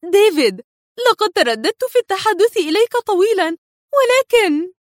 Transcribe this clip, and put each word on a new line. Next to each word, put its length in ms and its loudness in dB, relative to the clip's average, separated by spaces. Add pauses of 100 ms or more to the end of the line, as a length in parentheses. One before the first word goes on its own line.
ديفيد، 580 2 (480)
لقد 200 0
ترددت 540 -2
في 140 -2
التحدث 580 0
إليك 400 -2 (100)
طويلا، 500 0 (380)
ولكن 760 0 (120)